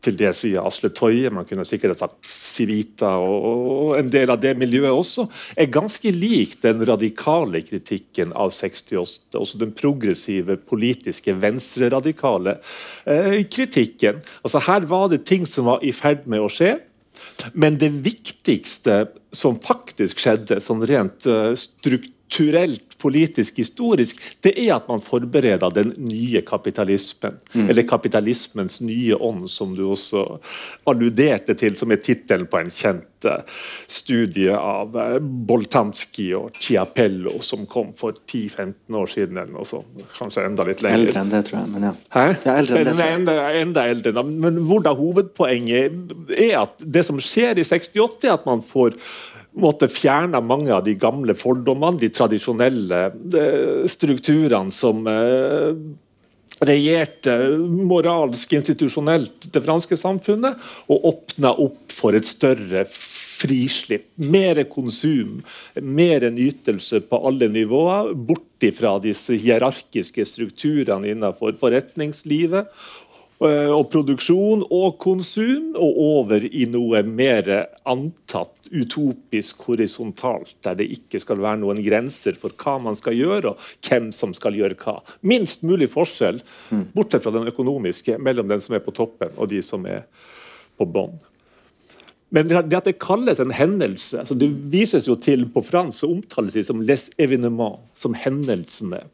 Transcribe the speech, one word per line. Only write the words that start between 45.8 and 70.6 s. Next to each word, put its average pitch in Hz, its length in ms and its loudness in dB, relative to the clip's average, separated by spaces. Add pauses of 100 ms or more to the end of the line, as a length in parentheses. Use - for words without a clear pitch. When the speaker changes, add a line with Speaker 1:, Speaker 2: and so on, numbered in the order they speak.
Speaker 1:
er 214 260 4
at - 160 -4
det 160 280 2
som 143 120 -4
skjer 220 400 0
i 165 60 2
sekstiåtte, 208 600 0
er 240 100 4
at 151 120 -2
man 123 140 0
får, 120 320 2 (640)
måtte 147 320 4
fjerne 147 580 2
mange 139 240 0
av 95 140 2
de 107 100 2
gamle 120 400 0
fordommene, 131 640 0
de 117 120 2
tradisjonelle, 107 1000 0 (240)
eh, 139 540 2
strukturene 135 840 2
som, 110 360 0
eh, 131 640 2 (880)
regjerte 143 960 4
moralsk, 170 960 2
institusjonelt 147 1000 0
det 143 100 2
franske 160 340 0
samfunnet, 208 600 -2 (320)
og - 160 4
åpna - 540 2
opp - 340 -2
for 107 220 2
et 110 100 4
større 95 600 0
frislipp, - 1200 -4 (140)
mere 160 460 4
konsum, 120 800 -2 (380)
mere 143 500 0
nytelse 117 720 -2
på - 260 -4
alle 131 220 2
nivåer, 165 640 0
bort 139 300 -4 (180)
ifra 104 380 0
disse 107 380 -4
hierarkiske 113 880 0
strukturene 113 800 -2